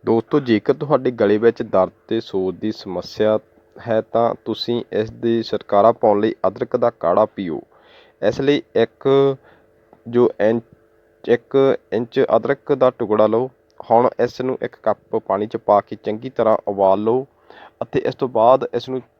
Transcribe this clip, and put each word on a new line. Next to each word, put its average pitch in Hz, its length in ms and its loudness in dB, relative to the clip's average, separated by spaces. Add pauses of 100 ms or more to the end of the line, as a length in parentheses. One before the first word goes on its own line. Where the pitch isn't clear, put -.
ਦੋਸਤੋ, 113 360 0
ਜੇਕਰ 120 340 0
ਤੁਹਾਡੇ 135 380 -2
ਗਲੇ 107 260 2
ਵਿੱਚ 113 240 0
ਦਰਦ 95 300 0 (160)
ਤੇ 113 120 -4
ਸੋਜ 92 360 -6
ਦੀ 107 160 -6
ਸਮੱਸਿਆ 107 680 -2 (500)
ਹੈ 110 140 0
ਤਾਂ 117 320 0 (120)
ਤੁਸੀਂ 117 460 -6
ਇਸ 110 200 -4
ਦੇ 117 320 -2
ਛੁਟਕਾਰਾ 104 480 2
ਪਾਉਣ 104 280 2
ਲਈ 110 140 0 (140)
ਅਦਰਕ 107 300 -4
ਦਾ 120 120 0
ਕਾੜਾ 101 360 0
ਪੀਓ। 85 360 -8 (600)
ਇਸ - 200 -2
ਲਈ 143 200 2 (140)
ਇੱਕ 113 320 0 (1000)
ਜੋ 120 220 4 (120)
ਇੰਚ, 113 220 0 (600)
ਇੱਕ 135 540 0 (160)
ਇੰਚ 117 260 -4 (160)
ਅਦਰਕ 135 380 -2
ਦਾ 127 160 2
ਟੁਕੜਾ 107 380 0
ਲਓ। 117 220 -2 (420)
ਹੁਣ 117 180 4 (100)
ਇਸ 120 220 -2
ਨੂੰ 131 200 -4
ਇੱਕ - 220 -10
ਕੱਪ - 340 -4
ਪਾਣੀ 104 300 -2
'ਚ 113 100 -10
ਪਾ 104 240 2
ਕੇ - 220 -14
ਚੰਗੀ 113 260 -8
ਤਰ੍ਹਾਂ 110 280 0 (100)
ਉਬਾਲ 98 360 2
ਲਓ 123 220 0 (580)
ਅਤੇ - 160 -6
ਇਸ 131 160 -4
ਤੋਂ 131 140 -4
ਬਾਅਦ 123 440 4
ਇਸ 120 160 -6
ਨੂੰ 131 120 -6 (180)